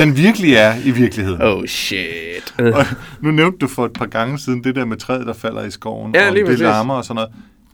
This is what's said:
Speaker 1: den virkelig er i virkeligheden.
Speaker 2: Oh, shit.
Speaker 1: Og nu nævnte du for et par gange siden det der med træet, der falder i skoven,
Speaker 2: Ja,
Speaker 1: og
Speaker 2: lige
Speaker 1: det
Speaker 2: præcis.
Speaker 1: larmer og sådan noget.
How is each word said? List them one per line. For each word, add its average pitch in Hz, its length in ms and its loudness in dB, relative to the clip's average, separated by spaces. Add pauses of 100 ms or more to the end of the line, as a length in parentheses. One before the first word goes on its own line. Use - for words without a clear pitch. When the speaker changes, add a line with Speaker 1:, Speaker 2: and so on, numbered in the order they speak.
Speaker 1:
den 147 160 4
virkelig 185 360 4
er 110 220 6 (100)
i 135 60 4
virkeligheden. 104 500 0
Speaker 2:
Oh, 95 240 2
shit. 85 920 -8
Speaker 1:
Og 123 260 4 (360)
nu 151 100 0
nævnte 165 260 2
du 135 100 -2
for 120 180 -4
et 113 80 -8
par 123 120 -6
gange 117 340 -4
siden 123 240 -4
det 127 120 -2
der 131 100 -2
med 110 120 -4
træet, 127 300 -6
der 113 60 -8
falder 110 300 -8
i 104 80 -10
skoven, 110 440 -8
Speaker 2:
Ja, 196 120 4
Speaker 1:
og 190 60 0
Speaker 2:
lige 208 80 2
Speaker 1:
det 190 80 0
Speaker 2:
præcis. 123 120 2
Speaker 1:
larmer 110 320 2
og 123 120 -4
sådan 120 100 -8
noget. 110 140 -4 (440)